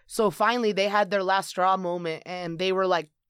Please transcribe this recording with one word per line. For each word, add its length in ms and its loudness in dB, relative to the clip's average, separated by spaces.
So 240 0
finally, 400 0
they 160 2
had 240 2
their 100 0
last 280 0
straw 260 2
moment, 500 -4
and 320 -8
they 140 0
were, 160 0
like, 220 0